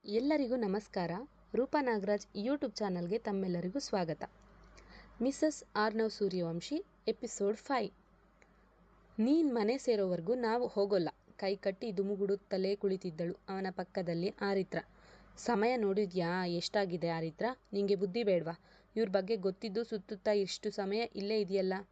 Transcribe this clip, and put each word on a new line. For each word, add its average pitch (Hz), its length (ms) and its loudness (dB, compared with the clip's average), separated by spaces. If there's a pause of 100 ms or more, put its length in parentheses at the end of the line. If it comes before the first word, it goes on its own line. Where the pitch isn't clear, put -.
(100)
ಎಲ್ಲರಿಗೂ 262 460 2
ನಮಸ್ಕಾರ. 196 540 -2 (440)
ರೂಪಾ 269 280 2
ನಾಗರಾಜ್ 208 440 2 (100)
YouTube 254 360 -2
ಚಾನಲ್‌ಗೆ 185 460 -2
ತಮ್ಮೆಲ್ಲರಿಗೂ 190 600 -2
ಸ್ವಾಗತ. 175 440 -2 (1000)
ಮಿಸಸ್ 285 420 0 (120)
ಆರ್ನವ್ 220 340 2
ಸೂರ್ಯವಂಶಿ, 180 760 -2 (240)
ಎಪಿಸೋಡ್ 220 480 -2
ಫೈವ್. 240 340 -2 (1300)
"ನೀನ್ 277 360 4
ಮನೆ 226 240 2
ಸೇರೋವರೆಗೂ 196 560 2
ನಾವು 240 320 0
ಹೋಗೋಲ್ಲ," 196 420 2 (280)
ಕೈ 196 200 -2
ಕಟ್ಟಿ 196 400 -4
ದುಮುಗುಡುತ್ತಲೇ 196 800 0
ಕುಳಿತಿದ್ದಳು 185 580 -2 (140)
ಅವನ 196 220 -4
ಪಕ್ಕದಲ್ಲಿ 175 680 -4
ಆರಿತ್ರ. 196 380 0 (580)
"ಸಮಯ 240 400 2
ನೋಡಿದ್ಯಾ 185 680 0
ಎಷ್ಟಾಗಿದೆ 175 640 0
ಆರಿತ್ರ? 165 380 -2 (260)
ನಿಂಗೆ 202 220 2
ಬುದ್ಧಿ 196 280 -2
ಬೇಡ್ವಾ? 170 380 2 (360)
ಇವ್ರ 220 120 2
ಬಗ್ಗೆ 190 280 2
ಗೊತ್ತಿದ್ದು 190 480 -2
ಸುತ್ತುತ್ತಾ 214 480 -4
ಇಷ್ಟು 202 380 0
ಸಮಯ 202 320 -2 (140)
ಇಲ್ಲೇ 208 240 0
ಇದೆಯಲ್ಲ?" 190 340 2 (180)